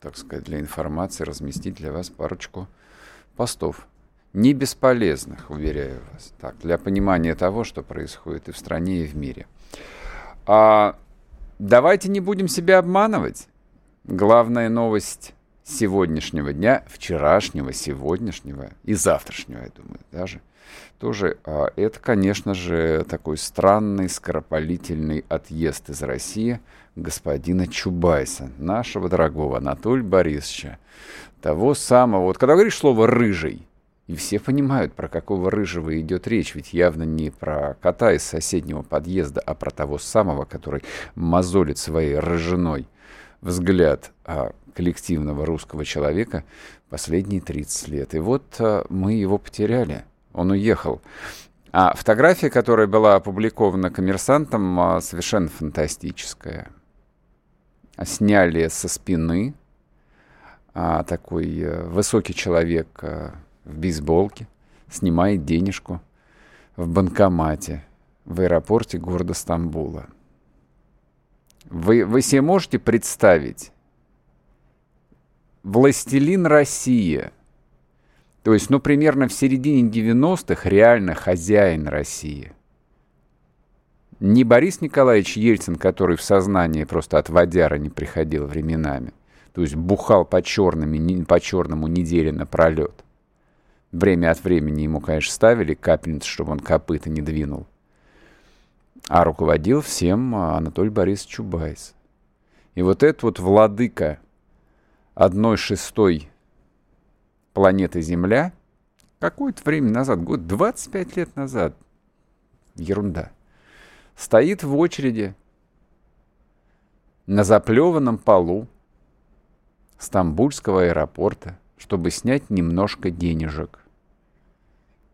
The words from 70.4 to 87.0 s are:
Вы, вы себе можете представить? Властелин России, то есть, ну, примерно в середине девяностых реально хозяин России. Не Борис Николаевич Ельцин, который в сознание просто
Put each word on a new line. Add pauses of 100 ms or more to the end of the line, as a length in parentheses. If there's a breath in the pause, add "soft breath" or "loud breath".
Вы,
вы
себе
можете
представить? (1900)
Властелин
России, (1120)
то
есть,
ну,
примерно
в
середине
девяностых
реально
хозяин
России. (1700)
Не
Борис
Николаевич
Ельцин,
который
в
сознание
просто